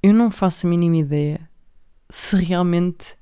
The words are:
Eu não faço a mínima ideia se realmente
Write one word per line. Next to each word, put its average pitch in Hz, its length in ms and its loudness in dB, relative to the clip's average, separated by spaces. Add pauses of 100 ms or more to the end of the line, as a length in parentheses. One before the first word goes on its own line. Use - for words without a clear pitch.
Eu 202 120 6
não 226 160 4
faço 185 380 -2
a - 20 0
mínima 170 280 2
ideia 147 520 -4 (600)
se - 260 -4
realmente 175 880 -2